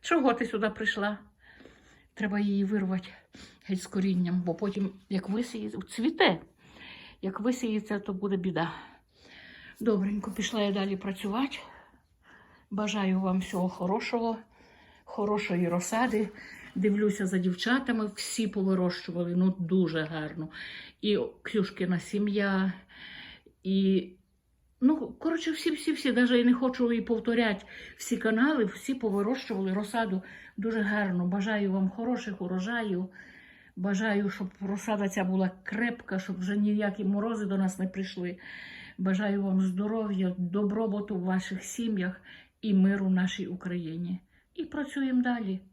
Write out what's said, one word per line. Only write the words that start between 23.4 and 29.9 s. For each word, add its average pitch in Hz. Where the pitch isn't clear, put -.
і, 190
ну, 262
коротше, 330
всі-всі-всі, 302
даже 247
і 240
не 247
хочу 247
і 233
повторять 226
всі -
канали, 233
всі 226
повирощували 202
розсаду 202